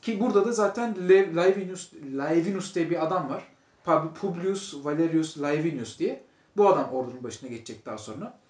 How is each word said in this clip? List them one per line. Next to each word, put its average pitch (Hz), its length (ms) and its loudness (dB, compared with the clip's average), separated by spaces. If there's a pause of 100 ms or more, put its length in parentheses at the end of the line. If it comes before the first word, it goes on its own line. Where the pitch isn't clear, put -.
Ki 214 180 -4
burada 202 260 4
da 233 60 0
zaten 220 440 0 (140)
Lev-, 185 260 8
Laevinus, 185 560 0 (220)
Laevinus 165 640 0
diye 160 140 0
bir 160 160 0
adam 160 240 -2
var. 151 140 -6 (420)
Pub-, 160 280 2
Publius 190 640 -4 (100)
Valerius 156 560 0
Laevinus 147 580 -2
diye. 233 240 -4 (340)
Bu 202 120 8
adam 143 240 2
ordunun 127 300 -6
başına 123 260 -12
geçecek 113 360 -12
daha 107 120 -10
sonra. 147 400 -12 (120)